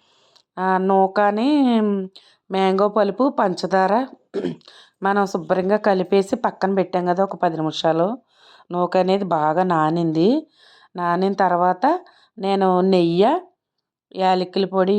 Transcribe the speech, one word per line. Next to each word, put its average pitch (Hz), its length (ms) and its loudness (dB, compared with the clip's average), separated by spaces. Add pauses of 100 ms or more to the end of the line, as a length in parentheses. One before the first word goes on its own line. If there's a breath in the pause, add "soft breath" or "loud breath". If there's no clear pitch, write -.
(580 soft breath)
ఆ, 185 100 -4 (100)
నూకని 196 720 2 (1000 soft breath)
మ్యాంగో 190 380 0
పలుపు, 208 420 0 (100)
పంచదార 190 540 0 (1080 loud breath)
మనం 196 220 0
శుభ్రంగా 185 520 -2
కలిపేసి 196 580 0
పక్కన 196 380 -2
పెట్టాం 180 320 -2
కదా 180 180 0
ఒక 196 120 -4
పది 170 220 -2
నిమిషాలు. 160 500 -2 (640 soft breath)
నూక 175 260 -2
అనేది 190 280 0 (120)
బాగా 156 260 0
నానింది. 165 680 0 (680 soft breath)
నానిన 180 380 -2
తర్వాత 180 520 0 (520 soft breath)
నేను 196 300 0 (140)
నెయ్యి, 185 500 2 (840)
యాలకుల 185 500 0
పొడి 190 340 0